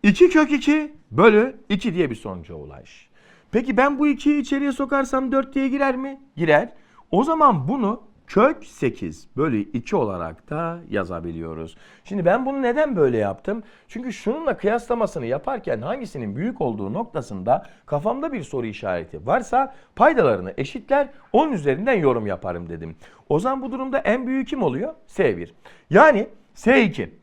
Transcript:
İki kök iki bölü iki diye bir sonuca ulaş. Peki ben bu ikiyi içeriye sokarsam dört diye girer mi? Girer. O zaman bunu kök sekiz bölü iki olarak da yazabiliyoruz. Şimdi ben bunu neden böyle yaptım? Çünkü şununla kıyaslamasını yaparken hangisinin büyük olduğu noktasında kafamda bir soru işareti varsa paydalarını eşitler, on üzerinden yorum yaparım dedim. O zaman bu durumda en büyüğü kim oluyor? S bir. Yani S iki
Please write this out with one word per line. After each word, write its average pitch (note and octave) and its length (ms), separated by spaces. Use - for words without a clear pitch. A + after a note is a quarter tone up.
İki C4+ 280
kök D4+ 220
iki D4+ 400
bölü G#3+ 460
iki G3+ 260
diye E3 160
bir A2 60
sonuca F#2 380
ulaş. C#2+ 540
Peki A#3+ 260
ben C4+ 220
bu D4 80
ikiyi D4 340
içeriye C#4 320
sokarsam C4 600
dört C4+ 220
diye C4+ 140
girer C4+ 280
mi? C4+ 240
Girer. D#3+ 320
O G3 140
zaman C#4 440
bunu A#3 340
kök C#4 380
sekiz - 720
bölü C3+ 220
iki A#2 380
olarak F#2 540
da E3 280
yazabiliyoruz. E2 840
Şimdi G3+ 200
ben A#3 220
bunu C#4 160
neden B3+ 340
böyle C3 220
yaptım? G#2+ 440
Çünkü B3 240
şununla C#4 440
kıyaslamasını A3 680
yaparken C#3+ 540
hangisinin C#3+ 560
büyük A3 240
olduğu G#2 320
noktasında B2 760
kafamda A#3+ 460
bir G#3+ 100
soru B2 240
işareti F2+ 600
varsa B3 480
paydalarını D3 600
eşitler, C4+ 520
on C#4+ 200
üzerinden E3+ 420
yorum B2+ 320
yaparım F2 420
dedim. E2 280
O C#3+ 100
zaman B3+ 240
bu B3+ 100
durumda C4 260
en A#3+ 280
büyüğü C4 180
kim C4 180
oluyor? F3+ 320
S B2+ 300
bir. E2+ 180
Yani A3+ 380
S B3+ 280
iki D3+ 400